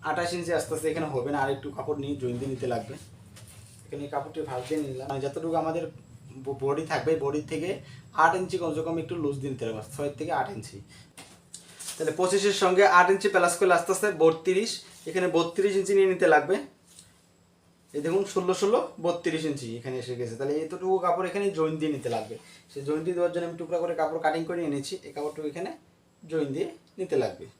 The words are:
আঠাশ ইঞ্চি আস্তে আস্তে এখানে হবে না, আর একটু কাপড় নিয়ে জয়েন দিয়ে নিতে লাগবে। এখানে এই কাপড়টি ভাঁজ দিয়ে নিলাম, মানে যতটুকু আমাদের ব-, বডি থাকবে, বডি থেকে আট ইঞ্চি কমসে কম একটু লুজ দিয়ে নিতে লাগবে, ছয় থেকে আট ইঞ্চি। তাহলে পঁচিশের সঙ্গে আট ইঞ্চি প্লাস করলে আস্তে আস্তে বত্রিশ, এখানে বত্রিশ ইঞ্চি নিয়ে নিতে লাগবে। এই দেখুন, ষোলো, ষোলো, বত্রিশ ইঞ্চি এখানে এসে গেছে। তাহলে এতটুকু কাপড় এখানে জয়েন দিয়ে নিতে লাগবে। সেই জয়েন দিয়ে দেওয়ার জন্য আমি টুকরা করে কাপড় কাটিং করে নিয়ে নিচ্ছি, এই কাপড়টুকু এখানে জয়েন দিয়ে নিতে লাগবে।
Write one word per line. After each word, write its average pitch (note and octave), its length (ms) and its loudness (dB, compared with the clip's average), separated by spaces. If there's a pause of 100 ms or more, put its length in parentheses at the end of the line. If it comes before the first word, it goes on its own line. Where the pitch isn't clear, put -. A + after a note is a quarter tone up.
আঠাশ E3+ 260 -2
ইঞ্চি E3+ 220 -4
আস্তে - 180 -2
আস্তে D3+ 160 -2
এখানে D#3+ 220 -2
হবে C3 200 -2
না, D3 100 0
আর C3+ 120 0
একটু D3 120 -10 (100)
কাপড় D3 260 -4
নিয়ে C#3 180 -4
জয়েন B2 180 -2
দিয়ে C3+ 140 -4
নিতে B2 200 -4
লাগবে। A2+ 220 -6 (880)
এখানে C#3+ 200 -10
এই C#3+ 80 -10
কাপড়টি D3 260 -4 (100)
ভাঁজ B2+ 180 -4
দিয়ে D#3 180 0
নিলাম, C3 240 -6
মানে C3+ 160 -2
যতটুকু D#3+ 380 -2
আমাদের D#3+ 200 -2 (600)
ব-, C3+ 180 -6
বডি C#3+ 280 0
থাকবে, D3+ 200 0 (120)
বডি C#3+ 180 -2 (100)
থেকে D#3+ 180 -4 (540)
আট E3 160 8
ইঞ্চি F#3 220 -4
কমসে D#3+ 260 -2
কম E3 160 -2
একটু E3 200 -6
লুজ C#3 180 0
দিয়ে C3+ 120 -4
নিতে B2 140 -6
লাগবে, A2 160 -6 (120)
ছয় D3 140 -2 (100)
থেকে D#3 200 -4
আট C3 160 0
ইঞ্চি। G2+ 220 -12 (1160)
তাহলে D#3 240 -4
পঁচিশের F#3+ 440 4
সঙ্গে F#3 200 6 (160)
আট G3 140 8
ইঞ্চি G3 200 2
প্লাস F3 260 6
করলে F#3 180 8
আস্তে F3 180 0
আস্তে G#3 120 0 (160)
বত্রিশ, F#3 480 4 (380)
এখানে F3+ 180 0 (100)
বত্রিশ F#3+ 420 2
ইঞ্চি G3 180 0
নিয়ে F#3+ 160 6
নিতে E3+ 220 4
লাগবে। D3+ 200 4 (1400)
এই D3 120 -4
দেখুন, F#3 180 2 (100)
ষোলো, F3+ 280 2
ষোলো, G#3 180 4 (260)
বত্রিশ E3+ 440 0
ইঞ্চি B2 180 -6 (120)
এখানে B2+ 240 -8
এসে B2 160 -6
গেছে। A2+ 200 -6
তাহলে C#3 140 -2 (100)
এতটুকু F#3 320 0 (100)
কাপড় F3+ 240 2
এখানে G3+ 160 -2 (120)
জয়েন D#3+ 220 0
দিয়ে D#3 160 0
নিতে B2+ 200 -4
লাগবে। A2 200 -6 (360)
সেই C#3 160 -10
জয়েন D#3 180 0
দিয়ে F3+ 120 -2
দেওয়ার F3 160 2
জন্য E3+ 160 -2
আমি E3 120 -10
টুকরা E3+ 220 -2
করে E3+ 160 -2
কাপড় D#3+ 260 0
কাটিং D#3+ 220 2
করে E3+ 140 -2
নিয়ে D3+ 140 -2
নিচ্ছি, C#3 180 -6 (140)
এই C#3 80 -14
কাপড়টুকু D3 360 -6
এখানে F3 180 -6 (600)
জয়েন D#3 240 0
দিয়ে F#3 120 -2 (320)
নিতে E3+ 240 0
লাগবে। - 220 -4 (140)